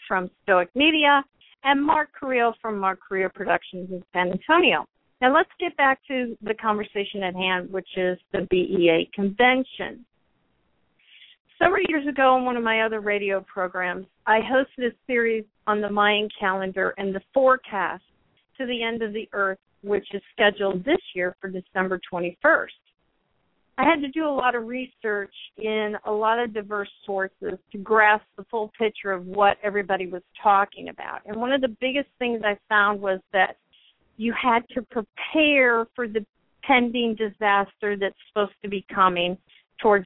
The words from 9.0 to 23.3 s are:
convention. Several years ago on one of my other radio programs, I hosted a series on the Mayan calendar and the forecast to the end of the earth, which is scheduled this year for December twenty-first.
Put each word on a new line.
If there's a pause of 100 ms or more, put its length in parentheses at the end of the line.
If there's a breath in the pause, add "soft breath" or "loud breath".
convention. (1500 soft breath)
Several
years
ago
on
one
of
my
other
radio
programs, (220)
I
hosted
a (160)
series (220)
on
the
Mayan (100)
calendar
and
the (120)
forecast (540)
to
the
end
of
the
earth, (240)
which
is (120)
scheduled
this (160)
year
for
December (120)
twenty-first. (1040)